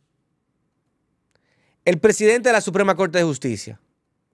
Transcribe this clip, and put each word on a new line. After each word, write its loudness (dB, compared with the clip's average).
El 0
presidente 2
de 4
la 2
Suprema 0
Corte -2
de 2
Justicia. -6